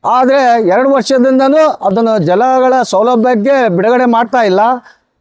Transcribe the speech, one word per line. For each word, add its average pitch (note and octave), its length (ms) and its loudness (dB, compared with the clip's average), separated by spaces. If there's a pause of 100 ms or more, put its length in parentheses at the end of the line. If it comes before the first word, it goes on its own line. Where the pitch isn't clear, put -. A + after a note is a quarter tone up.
ಆದ್ರೆ B3 640 0
ಎರಡು B3 220 0
ವರ್ಷದಿಂದನೂ C4+ 760 0
ಅದನ್ನು A3 500 -2
ಜನಗಳ B3+ 640 0
ಸೌಲಭ್ಯಕ್ಕೆ A#3+ 880 0
ಬಿಡುಗಡೆ A3 360 0
ಮಾಡ್ತಾ A#3+ 340 0
ಇಲ್ಲ. G3+ 220 0 (600)